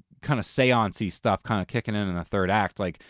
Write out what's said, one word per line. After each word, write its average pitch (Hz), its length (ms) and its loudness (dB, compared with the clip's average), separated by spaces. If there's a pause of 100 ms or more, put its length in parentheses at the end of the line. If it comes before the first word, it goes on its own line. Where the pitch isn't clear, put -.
(240)
kinda 131 200 0
seance-y 117 640 2
stuff 98 360 0
kinda 101 220 -2
kicking 113 300 -4
in 104 140 0
in 90 60 -2
the 85 80 -4
third 95 260 0
act, 101 300 0
like, 90 200 -4 (100)